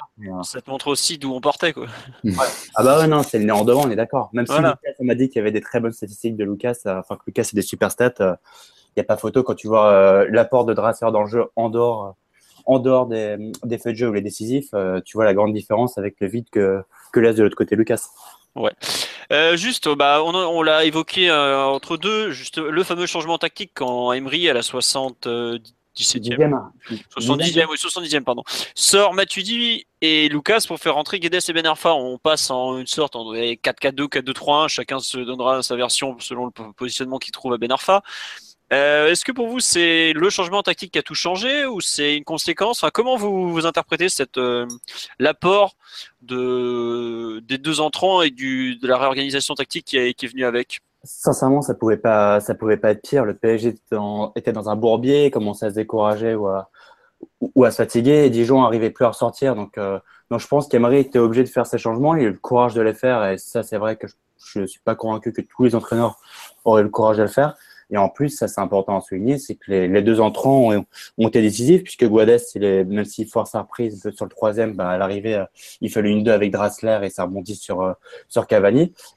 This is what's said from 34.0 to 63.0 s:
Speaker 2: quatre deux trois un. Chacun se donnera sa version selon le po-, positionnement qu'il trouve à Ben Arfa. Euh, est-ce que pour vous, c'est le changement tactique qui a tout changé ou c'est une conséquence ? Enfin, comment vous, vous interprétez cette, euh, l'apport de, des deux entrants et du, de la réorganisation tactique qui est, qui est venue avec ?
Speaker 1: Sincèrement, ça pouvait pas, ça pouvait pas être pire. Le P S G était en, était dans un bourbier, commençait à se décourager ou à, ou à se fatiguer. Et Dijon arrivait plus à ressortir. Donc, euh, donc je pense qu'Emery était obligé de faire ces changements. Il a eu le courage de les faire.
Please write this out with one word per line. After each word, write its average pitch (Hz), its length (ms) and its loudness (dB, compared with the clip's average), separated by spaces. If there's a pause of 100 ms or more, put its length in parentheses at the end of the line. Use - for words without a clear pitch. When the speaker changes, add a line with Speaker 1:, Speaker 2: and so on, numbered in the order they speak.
Speaker 2:
quatre 135 160 -4
deux 131 100 -6
trois 147 300 2
un. 151 40 -2
Chacun 135 300 -6
se 131 200 -8
donnera 127 440 -2
sa 123 140 -4
version 123 420 -4
selon 123 280 -8
le 123 40 -10
po-, 110 260 -18
positionnement 131 420 -8
qu'il - 120 -12
trouve - 220 -6
à 120 60 -2
Ben 117 120 -2
Arfa. 190 320 2 (720)
Euh, 147 360 4
est-ce 170 160 2
que 269 80 -4
pour 240 160 -4
vous, 226 100 -6
c'est 165 540 2
le 160 180 2
changement 196 320 -2
tactique 180 300 -4
qui 165 80 -2
a - 20 -6
tout 151 140 -8
changé 247 500 -2
ou 226 140 -6
c'est 147 360 -2
une 147 60 -6
conséquence ? 170 600 -2
Enfin, 151 100 2
comment 254 220 0
vous, 196 340 -2
vous 165 160 -2
interprétez 160 420 -2
cette, - 300 -4
euh, 123 260 -2 (540)
l'apport 180 560 2 (480)
de, 120 1160 -4
des 120 180 -6
deux 147 220 -4
entrants 180 420 2
et 151 80 2
du, 131 460 -4
de 120 100 -6
la 127 100 4
réorganisation 139 600 -2
tactique - 300 -8
qui 143 100 -2
est, 123 180 2
qui - 120 -10
est - 20 -6
venue 127 160 -6
avec ? 120 380 -2 (200)
Speaker 1:
Sincèrement, 139 600 0
ça 127 120 -4
pouvait 110 220 0
pas, 104 420 4
ça 104 160 -4
pouvait 107 220 0
pas 107 160 2
être 104 100 -4
pire. 139 220 0
Le 104 100 -4
P 113 200 0
S 110 80 -4
G 117 80 2
était - 260 -8
en, 104 400 -4
était 120 160 -4
dans 107 160 -6
un 104 80 -2
bourbier, 123 560 2
commençait 107 340 -4
à 107 40 -2
se 101 40 -10
décourager 107 640 0
ou 104 100 -4
à, 95 240 -4 (720)
ou 127 240 4
à 110 80 4
se - 60 -10
fatiguer. 139 480 4
Et 131 40 6
Dijon 120 320 4
arrivait 110 280 2
plus - 140 -2
à 117 40 4
ressortir. 120 480 -2
Donc, 104 220 -10
euh, 98 200 -4 (320)
donc 117 80 -2
je - 80 -8
pense 143 220 0
qu'Emery 120 300 4
était 135 200 2
obligé 117 240 4
de 123 60 2
faire 123 180 0
ces - 120 -4
changements. 123 360 0
Il 160 60 2
a 117 80 2
eu 98 40 -2
le 92 60 -10
courage 123 360 2
de 117 80 2
les 107 120 2
faire. 120 340 0